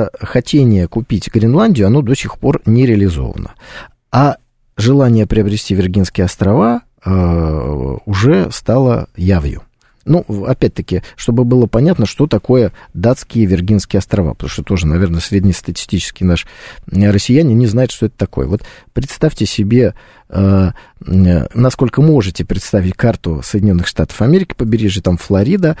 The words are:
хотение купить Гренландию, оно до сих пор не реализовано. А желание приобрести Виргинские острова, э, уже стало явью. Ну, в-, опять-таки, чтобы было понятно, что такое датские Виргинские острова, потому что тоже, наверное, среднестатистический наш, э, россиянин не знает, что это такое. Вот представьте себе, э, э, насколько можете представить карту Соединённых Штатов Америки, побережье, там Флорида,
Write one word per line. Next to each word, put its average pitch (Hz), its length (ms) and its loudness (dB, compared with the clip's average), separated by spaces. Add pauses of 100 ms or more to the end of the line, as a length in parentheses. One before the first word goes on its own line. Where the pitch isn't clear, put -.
(220)
хотение 110 680 2
купить - 420 -4
Гренландию, 123 560 2
оно 120 140 4
до 127 140 0
сих - 240 -10
пор 135 260 -2
не 120 220 4
реализовано. 98 640 -2 (600)
А 139 260 2 (420)
желание 117 480 4
приобрести 101 480 0
Виргинские 92 500 0
острова, 175 560 0 (240)
э, 78 920 -2 (100)
уже 127 460 0
стало 117 640 0
явью. 87 480 -2 (400)
Ну, 170 220 0
в-, 101 180 -6
опять-таки, - 580 -2 (140)
чтобы 123 280 0
было 123 220 2
понятно, 120 400 0
что - 200 -2
такое 120 460 0 (220)
датские 113 520 0
Виргинские 95 520 0
острова, 85 360 -2
потому - 160 -10
что - 120 -10
тоже, 85 240 -2
наверное, 82 340 0
среднестатистический - 1040 -4
наш, 90 220 0 (440)
э, 101 200 2
россиянин 120 480 2
не 123 80 4
знает, 120 240 0
что - 160 -4
это - 100 -4
такое. 76 300 -4
Вот 90 160 -4 (300)
представьте 131 540 -2
себе, 110 480 0 (340)
э, 98 420 2 (300)
э, 87 540 2
насколько 127 480 0
можете 120 420 2
представить 92 500 -2
карту 87 500 -2
Соединённых 95 420 0
Штатов - 360 -4
Америки, 165 340 2
побережье, 107 460 -2
там 90 140 0
Флорида, 151 640 0